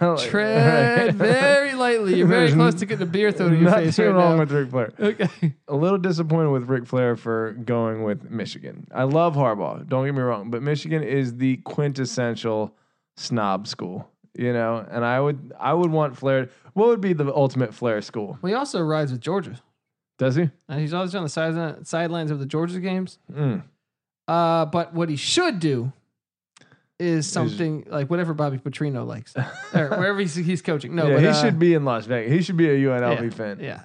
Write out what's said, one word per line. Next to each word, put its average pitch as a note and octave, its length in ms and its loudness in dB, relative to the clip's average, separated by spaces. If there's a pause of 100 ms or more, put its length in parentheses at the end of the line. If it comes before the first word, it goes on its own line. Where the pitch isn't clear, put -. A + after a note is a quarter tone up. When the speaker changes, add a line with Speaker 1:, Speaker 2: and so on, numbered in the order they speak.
Speaker 1:
I E3+ 60 4
like D3 240 0
Speaker 2:
Tread A#3 760 4
Speaker 1:
<laughs> - 0 -
Right. A3 80 2
Speaker 2:
very C4+ 600 2
lightly. A#3 420 2
You're F3+ 100 4
very E3+ 200 6
Speaker 1:
There's C#3+ 80 4
Speaker 2:
close D#3+ 200 6
Speaker 1:
n-, E3+ 40 -6
Speaker 2:
to G3 80 -4
getting G3 160 -4
a E3+ 80 -4
beer G3+ 200 2
thrown F#3 220 2
in D#3+ 80 6
your E3+ 100 8
Speaker 1:
nothing F#3+ 160 6
Speaker 2:
face D3+ 120 0
right G#3+ 80 6
Speaker 1:
wrong F3+ 300 6
Speaker 2:
now. - 20 4
Speaker 1:
with D3 140 2
Ric C#3+ 180 0
Flair. B2 280 -2
Speaker 2:
Okay. G3+ 560 0 (140)
Speaker 1:
A C#3+ 80 -2
little F3+ 220 2
disappointed E3 500 0
with C3 180 0
Ric B2 200 -2
Flair B2 280 0
for A2+ 380 -4
going A2+ 520 -2
with G#2 260 -4
Michigan. - 600 -10
I - 120 -4
love D#3 340 2
Harbaugh. G#2 500 -2
Don't C3 200 -2
get C#3+ 80 -4
me C3+ 80 -2
wrong, A#2 280 -4
but A#2+ 120 -4
Michigan D3+ 400 -4
is B2+ 340 -2
the C3 220 0
quintessential A#2+ 1160 -4 (440)
snob G2+ 500 -2
school, F#2 400 -10 (240)
you B2 220 -4
know. A2+ 360 -2
And A#2 140 -4
I B2 160 0
would, C#3+ 400 -4
I C3+ 140 0
would F3 160 2
want D3+ 260 0
Flair. C3 320 0 (240)
What G#3+ 160 4
would A3+ 140 2
be F#3+ 100 2
the D3 220 -2
ultimate C3 400 0
Flair A2+ 260 -2
school? G#2 400 -8
Speaker 2:
Well, F3 80 -6
he G3 60 0
also C4 260 -4
rides D#3 320 -2
with B2 80 -6
Georgia. D#3 400 -6 (580)
Speaker 1:
Does C3 180 2
he? E3+ 120 2 (220)
Speaker 2:
And D3 100 -4
he's D3+ 140 -4
always F#3 200 -4
on G3 80 -6
the D#3 60 -4
side-, D#3+ 580 -4
sidelines E3 440 -2
of D3+ 80 -4
the C3+ 80 -6
Georgia E3+ 340 -4
games. F#3 380 -6 (120)
Speaker 1:
Mm. C3+ 320 -2 (640)
Speaker 2:
Uh, E3 380 2
but E3 300 -4
what E3 160 -2
he D3 60 -4
should D4+ 440 0
do C3+ 320 0 (1040)
is E3 280 0
Speaker 1:
Is - 60 -8
Speaker 2:
something D#3+ 580 -2
like C#3 180 -4
whatever E3+ 240 0
Bobby D3 240 -2
Petrino C3+ 500 -6
likes, A2+ 300 -12
Speaker 1:
<laughs> - 380 -6
Speaker 2:
or D#3+ 160 0
wherever G3 280 0
he's, F3+ 160 -2
he's F3 280 -2
coaching. D3 320 -4
No, E3 140 2
Speaker 1:
Yeah, C#3+ 80 4
Speaker 2:
but, C3 80 6
Speaker 1:
he D#3 40 6
Speaker 2:
uh, D3+ 140 4
Speaker 1:
should D#3 160 2
be E3+ 160 6
in D3 100 2
Las A2+ 220 -2
Vegas. A#2+ 260 -2
He F3 80 4
should F3 160 -2
be E3 140 4
a C#3 40 4
U C#3 200 2
N B2 100 0
L A#2+ 120 2
V A2+ 80 -2
Speaker 2:
yeah, A#2 60 -4
Speaker 1:
fan. G#2 300 -8
Speaker 2:
yeah. C3+ 240 -10